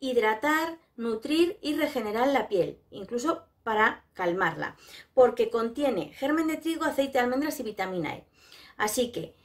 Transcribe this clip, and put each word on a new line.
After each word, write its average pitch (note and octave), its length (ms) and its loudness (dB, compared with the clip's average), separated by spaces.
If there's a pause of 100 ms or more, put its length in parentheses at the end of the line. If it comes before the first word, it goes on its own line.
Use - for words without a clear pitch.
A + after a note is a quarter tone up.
hidratar, C#4+ 800 0 (180)
nutrir C#4 640 0
y D4 140 -4
regenerar B3 540 0
la C4+ 200 2
piel, E3+ 320 0 (100)
incluso A#3+ 540 -4 (180)
para A3 520 0
calmarla, E3+ 640 -2 (360)
porque A#3+ 380 6
contiene A#3 640 -2
germen D#4 320 0
de D#4 100 0
trigo, D#4+ 280 -4
aceite C#4 340 0
de B3 60 4
almendras C#4 360 -2
y - 20 -6
vitamina F#3 520 -4
E. A#2 100 -16 (540)
Así A#3+ 340 0
que - 220 -8 (100)